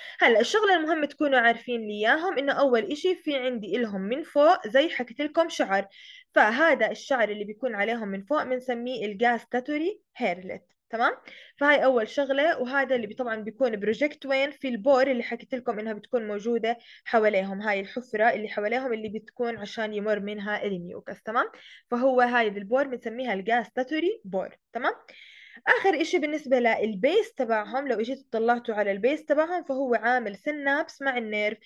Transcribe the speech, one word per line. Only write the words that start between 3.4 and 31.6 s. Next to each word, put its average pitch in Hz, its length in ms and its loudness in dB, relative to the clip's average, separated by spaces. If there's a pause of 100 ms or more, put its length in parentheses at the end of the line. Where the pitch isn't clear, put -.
إلهم 208 240 -4
من 226 220 -4
فوق 302 460 4
زي 269 200 4
حكيت - 320 -8
لكم 302 280 0
شعر، 196 380 -2 (480)
فهذا 247 560 4
الشعر 226 380 0
اللي 208 160 -6
بيكون 214 300 -6
عليهم 214 340 -2
من 196 140 -6
فوق 294 200 -2
بنسميه 247 640 -4
الجاستاتوري 240 920 -2 (160)
هيرلت، 185 460 -6 (280)
تمام؟ 240 220 0 (440)
فهاي 285 280 4
أول 240 240 4
شغلة، 277 500 0
وهذا 262 380 0
اللي 233 100 -4
بي-، 208 80 -14
طبعا 233 220 -6
بيكون 220 400 -2
بروجكت 220 500 -2
وين؟ 269 240 0
في 285 180 -8
البور 254 420 4
اللي 247 120 0
حكيت - 320 -8
لكم 240 240 -4
إنها 220 140 -6
بتكون 214 340 -4
موجودة 220 520 -2 (260)
حواليهم، 202 580 2
هاي 208 180 -2
الحفرة 214 440 -4
اللي 220 240 2
حواليهم 233 440 -2
اللي 220 160 -6
بتكون 220 480 -6
عشان 214 380 -8
يمر 208 260 0
منها 208 440 -6
الميوكس، 180 580 -8
تمام؟ 240 240 -2 (440)
فهو 247 300 2
هاي 240 280 4
البور 202 380 -2
بنسميها 240 480 -6
الجاستاتوري 254 920 -2
بور، 190 320 -6 (160)
تمام؟ 285 200 -2 (760)
آخر 381 320 4
إشي 339 180 0
بالنسبة 214 400 0
للبيس 233 760 2
تبعهم، 226 540 -2
لو 220 120 0
إجيت 262 280 -6
اطلعتوا 233 460 0
على 202 180 0
البيس 254 320 0
تبعهم 320 400 0
فهو 262 300 -2
عامل 220 420 0
سينابس 294 640 -4
مع 269 160 -2
النيرف، 214 480 -2